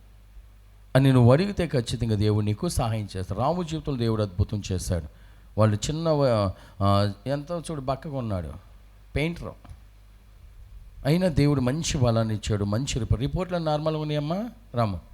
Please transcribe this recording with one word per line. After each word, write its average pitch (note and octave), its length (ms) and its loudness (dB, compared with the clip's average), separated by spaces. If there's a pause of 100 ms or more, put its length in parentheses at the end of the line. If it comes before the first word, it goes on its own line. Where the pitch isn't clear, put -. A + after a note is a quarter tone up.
(960)
అని C3+ 160 6
నువ్వు B2 200 8
అడిగితే F#3 340 2
ఖచ్చితంగా A#2 480 -2
దేవుడు G#2+ 300 2
నీకు G#2 240 -2
సహాయం A2+ 480 -2
చేస్తాడు. F#2+ 240 -6
రాము E3+ 220 0
జీవితంలో D3+ 360 -6
దేవుడు A2+ 240 0
అద్భుతం G2 400 -2 (100)
చేశాడు. F2 320 -2 (540)
వాళ్ళు G#2+ 180 4
చిన్న D#3+ 320 -2
వ-, B2 420 4 (320)
ఆ, G2+ 300 4 (140)
ఎంతో D3 440 -4
చూడు D3+ 100 -8
బక్కగా C3+ 380 -6
ఉన్నాడు, G2 300 -4 (680)
పెయింటర్, D#3 320 -2 (1600)
అయినా F3 220 2
దేవుడు C#3+ 320 2
మంచి C#3+ 380 -2
బలాన్ని A2+ 360 2
ఇచ్చాడు, G#2 300 -2
మంచి A#2 340 -2
రిపో-, A2 200 0
రిపోర్ట్లు F3 380 -4
నార్మల్గా D#3 440 -2
ఉన్నాయమ్మా D3+ 440 -2 (300)
రాము, G#2+ 260 0 (140)